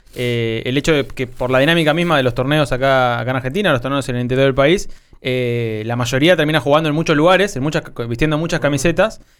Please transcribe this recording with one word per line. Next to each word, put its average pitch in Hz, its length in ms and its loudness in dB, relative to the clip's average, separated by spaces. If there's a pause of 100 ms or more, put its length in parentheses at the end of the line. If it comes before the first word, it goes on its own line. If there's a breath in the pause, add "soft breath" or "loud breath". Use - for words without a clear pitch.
(140)
Eh, 117 500 -2
el 127 140 -2
hecho 156 160 2
de 139 120 0
que 127 200 -8
por 123 240 -6
la 131 80 2
dinámica 156 340 4
misma 170 240 0
de 135 60 2
los 120 120 0
torneos 143 380 0
acá, 127 480 2
acá 120 120 -4
en 135 40 -2
Argentina, 147 340 -2
los 123 120 0
torneos 135 260 -4
en 123 80 -4
el 123 60 -2
interior 127 240 2
del 135 80 2
país, 151 340 2 (320 soft breath)
eh, 120 640 -4
la 117 100 -4
mayoría 131 440 2
termina 156 200 0
jugando 147 300 2
en 147 60 0
muchos 160 240 0
lugares, 185 360 4
en 127 80 -4
muchas, 156 200 -2 (260)
vistiendo 151 300 0
muchas 165 220 -4
camisetas, 165 600 0 (200)